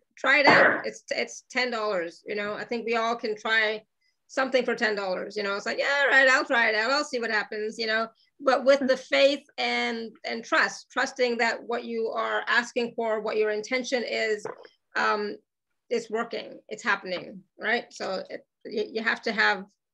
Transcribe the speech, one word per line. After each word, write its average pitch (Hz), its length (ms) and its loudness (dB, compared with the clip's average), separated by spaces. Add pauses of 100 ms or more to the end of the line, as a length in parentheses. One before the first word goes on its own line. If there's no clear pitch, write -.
(160)
Try 277 220 4
it 277 80 6
out. - 400 6
It's, - 240 -10
it's - 400 -4
ten 247 200 -2
dollars. 202 560 -4
You 208 100 -6
know, 208 180 -4
I 208 100 -8
think 226 220 -6
we 233 100 0
all 226 200 0
can 214 200 -4
try 220 460 0 (480)
something 254 340 2
for 240 100 0
ten 220 200 0
dollars, 196 420 -4
you 208 60 -4
know, 202 140 -2
it's 208 100 -6
like, 226 120 -4
"Yeah, 277 240 2
all 269 60 4
right, 269 200 6
I'll 277 160 4
try 233 240 2
it 220 60 2
out. 220 160 0
I'll 294 140 2
see 269 140 -6
what 226 120 -2
happens," 214 480 -4
you 226 80 -4
know, 220 200 0 (340)
but 262 240 2
with 277 220 6
the 262 100 4
faith 277 480 2 (120)
and, 240 560 -2 (120)
and 233 200 -6
trust, - 480 0
trusting 247 460 0
that 226 260 0
what 233 200 -4
you 226 300 -4
are 220 320 -2
asking 233 480 0
for, 220 260 -2
what 214 180 -2
your 214 120 2
intention 240 560 -2
is, 220 400 -2 (500)
um, 208 400 0 (540)
it's 233 200 -4
working, - 580 -6
it's 214 160 -12
happening, 196 560 -4 (180)
right? 220 320 -2
So 190 380 -6
it, - 180 -14 (200)
you, - 180 -4 (120)
you 226 60 -2
have 233 200 -2
to 226 100 -2
have, 208 320 0 (300)